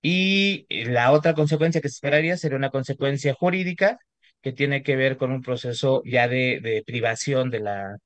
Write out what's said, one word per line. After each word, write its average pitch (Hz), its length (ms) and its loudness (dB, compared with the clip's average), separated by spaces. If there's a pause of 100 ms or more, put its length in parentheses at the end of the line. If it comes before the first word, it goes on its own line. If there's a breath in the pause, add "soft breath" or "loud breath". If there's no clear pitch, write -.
Y 190 640 2 (200)
la 123 260 4
otra 151 220 4
consecuencia 156 460 2
que 143 80 -6
se 123 80 -8
esperaría 156 400 0
sería 143 220 -2
una 135 120 -2
consecuencia 135 640 -2
jurídica 185 640 0 (440 soft breath)
que 131 100 -6
tiene 139 300 0
que 135 140 0
ver 131 220 2
con 127 140 -2
un 131 100 -4
proceso 127 640 -2
ya 123 240 2
de, 127 340 0
de 110 240 -2
privación 123 640 -2
de 117 100 -4
la 101 460 -6